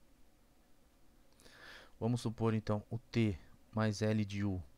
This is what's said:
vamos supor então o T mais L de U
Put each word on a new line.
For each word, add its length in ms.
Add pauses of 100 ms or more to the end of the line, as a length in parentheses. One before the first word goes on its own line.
(2000)
vamos 220
supor 320
então 360
o 80
T 400 (340)
mais 300
L 240
de 180
U 180 (160)